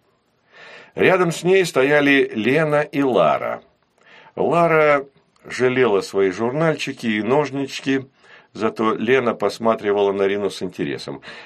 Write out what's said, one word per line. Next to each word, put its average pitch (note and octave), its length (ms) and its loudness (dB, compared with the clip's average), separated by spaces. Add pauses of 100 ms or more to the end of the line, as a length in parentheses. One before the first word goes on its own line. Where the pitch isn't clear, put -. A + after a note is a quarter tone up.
(960)
Рядом E3+ 360 2
с - 120 -8
ней F#3 220 2
стояли C#3 680 2
Лена D3 480 0
и D3 200 -4
Лара. D2+ 600 0 (760)
Лара D3+ 680 2 (400)
жалела B2 560 2
свои G2 300 0
журнальчики C3 760 -2
и G#2+ 140 0
ножнички, C3+ 880 -2 (460)
зато A2 420 -2
Лена A#2+ 380 0
посматривала G#2 800 0
на G2 160 0
Рину G2+ 220 -2
с - 120 -12
интересом. D2 600 -8 (240)